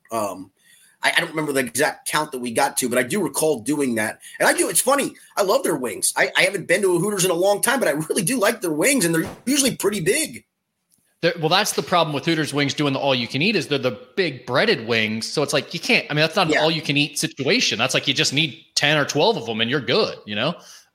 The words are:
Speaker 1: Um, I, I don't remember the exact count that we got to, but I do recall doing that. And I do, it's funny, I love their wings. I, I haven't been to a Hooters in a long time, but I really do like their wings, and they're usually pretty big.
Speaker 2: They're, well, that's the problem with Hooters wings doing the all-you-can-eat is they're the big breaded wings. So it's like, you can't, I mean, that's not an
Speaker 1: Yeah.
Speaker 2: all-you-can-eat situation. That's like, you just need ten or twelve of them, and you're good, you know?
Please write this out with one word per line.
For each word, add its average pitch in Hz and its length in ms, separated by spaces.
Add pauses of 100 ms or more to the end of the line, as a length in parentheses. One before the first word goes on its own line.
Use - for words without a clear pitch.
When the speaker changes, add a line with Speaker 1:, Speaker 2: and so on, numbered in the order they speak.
(120)
Speaker 1:
Um, 95 400 (500)
I, 151 160
I - 20
don't 170 120
remember 147 200
the 131 100
exact 127 460
count 151 240
that 127 80
we 120 120
got 143 260
to, 127 120
but 123 100
I 127 40
do 175 200
recall 151 380
doing 135 340
that. 110 240 (200)
And 208 80
I 294 60
do, 339 160
it's - 120
funny, 262 340 (200)
I 202 80
love 202 200
their 165 140
wings. - 380
I, 170 220
I 156 60
haven't 190 240
been 180 160
to 185 120
a 170 40
Hooters 196 260
in 185 60
a 165 40
long 196 260
time, 247 180
but 202 80
I 151 40
really 156 300
do 233 160
like 220 240
their 170 120
wings, 214 300
and 170 120
they're 165 120 (180)
usually 269 300
pretty 202 240
big. 190 460 (760)
Speaker 2:
They're, 170 180
well, 156 100
that's 196 220
the 190 120
problem 165 300
with 135 120
Hooters 160 280
wings 139 200
doing 143 200
the 131 60
all-you-can-eat 135 560
is 147 140
they're 139 100
the 123 200 (160)
big 160 300
breaded 143 420
wings. 110 400
So - 140
it's 139 120
like, 135 200
you 170 60
can't, 214 320
I - 20
mean, 151 80
that's 160 140
not 185 120
an 151 60
Speaker 1:
Yeah. 143 80
Speaker 2:
all-you-can-eat 151 560
situation. 143 600
That's 131 160
like, - 120
you 135 60
just 143 200
need 143 300 (120)
ten 151 220
or 139 80
twelve 185 320
of 113 100
them, 110 140
and 117 100
you're 147 100
good, 147 440
you 104 100
know? 127 180 (420)